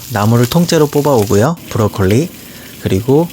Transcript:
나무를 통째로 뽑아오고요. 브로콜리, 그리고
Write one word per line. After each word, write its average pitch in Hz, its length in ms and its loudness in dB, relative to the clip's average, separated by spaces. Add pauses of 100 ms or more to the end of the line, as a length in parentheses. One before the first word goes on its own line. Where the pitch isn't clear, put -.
(100)
나무를 117 360 2
통째로 165 400 2
뽑아오고요. 139 720 2 (120)
브로콜리, 107 600 0 (520)
그리고 131 520 0